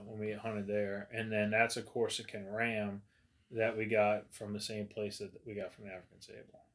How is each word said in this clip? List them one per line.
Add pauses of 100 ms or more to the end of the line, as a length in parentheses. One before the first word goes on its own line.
when
we
hunted
there.
And
then
that's
a
Corsican
ram (480)
that
we
got
from
the
same
place
that (120)
we
got
from
the
African
sable. (140)